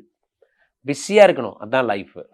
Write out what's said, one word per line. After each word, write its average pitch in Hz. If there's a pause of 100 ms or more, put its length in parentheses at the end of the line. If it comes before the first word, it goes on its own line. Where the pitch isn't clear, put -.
(880)
பிஸியா 196
இருக்கணும், 131
அதான் 117
லைஃப். 98 (180)